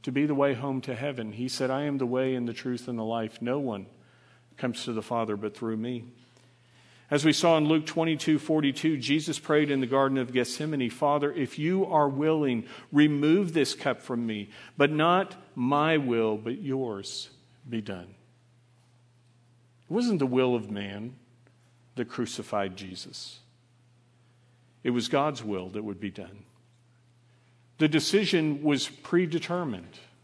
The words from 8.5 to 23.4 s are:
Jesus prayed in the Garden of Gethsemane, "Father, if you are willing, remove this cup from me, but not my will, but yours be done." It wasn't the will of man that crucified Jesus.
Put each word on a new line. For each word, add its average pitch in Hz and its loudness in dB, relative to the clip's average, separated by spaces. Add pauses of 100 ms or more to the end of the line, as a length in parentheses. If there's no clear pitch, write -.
Jesus 143 0
prayed 151 2
in 139 2
the 127 0
Garden 135 2
of 123 -2
Gethsemane, 127 0
"Father, 147 0
if 143 -4
you 185 2
are 156 4
willing, 139 0 (260)
remove 151 4
this 147 2
cup - -2
from 120 -4
me, 104 -6 (260)
but 143 4
not 175 2 (200)
my 143 2
will, 117 2
but 117 -6
yours 131 -6 (380)
be 117 -4
done." 95 -10 (1700)
It 156 -6
wasn't 226 2
the 139 2
will 127 4
of 107 -4
man 101 -8 (800)
that 120 -4
crucified 104 -4
Jesus. - -14 (1500)